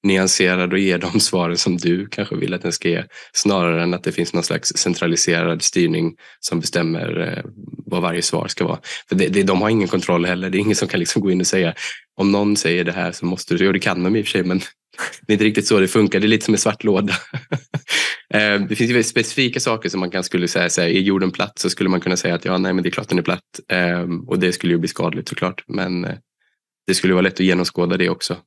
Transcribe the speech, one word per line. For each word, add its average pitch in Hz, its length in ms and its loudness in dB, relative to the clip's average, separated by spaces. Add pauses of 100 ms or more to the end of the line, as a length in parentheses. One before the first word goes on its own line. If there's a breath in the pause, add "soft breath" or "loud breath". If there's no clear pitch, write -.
nyanserad 92 680 2
och 95 60 2
ge 92 180 2
de 87 220 0
<laughs> - 0 -
svaren 87 380 0
som 90 200 0
du 87 300 0
kanske 101 280 -6
vill 92 180 -4
att 90 80 -6
den 90 100 -4
ska - 180 -2
ge, 85 140 0 (300 loud breath)
snarare 85 500 2
än 90 100 0
att 90 100 -6
det 95 80 -2
finns 85 220 -4
någon 85 100 0
slags - 320 -2
centraliserad 85 880 0
styrning 82 540 0 (240 loud breath)
som - 200 -4
bestämmer, 82 600 -2
eh, 85 240 -4 (420)
vad 90 160 -2
varje 87 200 -2
svar 80 260 -2
ska - 180 -2
vara. 82 140 -2 (300 loud breath)
För - 60 0
det, 92 120 4
det, 98 160 2
de 95 180 2
har 107 80 2
ingen 107 180 2
kontroll 87 380 0
heller. 90 240 -2
Det 92 80 0
är - 20 4
ingen 104 160 2
som 95 120 0
kan 90 120 -2
liksom 87 220 0
gå 95 100 2
in 90 80 4
och 90 80 0
säga, 90 260 2 (460 loud breath)
"Om 98 120 4
någon 104 260 4
säger 85 260 0
det 85 80 -2
här 87 200 -4
så - 140 -10
måste 90 300 -2
du", 95 120 4
och 95 60 4
det 95 60 0
kan 90 240 0
de 95 120 2
i 110 60 2
och 101 40 -4
för - 60 -6
sig, 92 120 0
men 90 160 0
<laughs> - 640 -12
det - 120 0
är - 0 -
inte 104 120 4
riktigt 107 220 2
så 107 120 4
det 92 80 6
funkar. 101 320 2
Det 101 60 2
är 110 40 4
lite 110 160 2
som 113 80 4
en 101 60 4
svart - 240 -2
låda. 101 360 2
<laughs> - 40 -12 (1080 loud breath)
Eh, 104 280 2
det 101 140 -2
finns 117 140 2
ju 120 40 0
väldigt 117 140 4
specifika 123 520 -2
saker 113 300 -2
som 95 100 -2
man 90 120 -2
kan, 92 120 -4
skulle 87 240 0
säga, 87 220 0
säga, 85 200 2
"Är 90 120 2
jorden 95 300 2
platt?" - 280 -6
så - 100 0
skulle 92 200 0
man 90 120 2
kunna 90 160 0
säga 87 180 0
att, 85 100 -8
"Ja, 92 120 0
nej, 92 160 0
men 90 100 0
det 87 60 0
är - 20 -2
klart - 180 -6
den 90 80 2
är 85 60 0
platt." - 360 -6 (100)
Ehm, 87 580 -2
och 92 120 0
det 92 140 2
skulle 87 200 0
ju 85 60 2
bli 80 80 -2
skadligt - 420 -4
såklart, - 380 -6
men, 90 380 -4
eh, 90 100 -6 (720)
det 95 80 2
skulle 92 180 4
vara 90 80 4
lätt 92 120 2
att - 60 -8
genomskåda 90 580 2
det 90 120 2
också. 92 380 -6